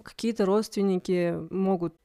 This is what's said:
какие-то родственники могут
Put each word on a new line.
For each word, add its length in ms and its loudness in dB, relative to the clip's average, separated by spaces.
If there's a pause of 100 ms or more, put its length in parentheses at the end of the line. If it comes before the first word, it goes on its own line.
какие-то 420 -2
родственники 920 0 (160)
могут 540 0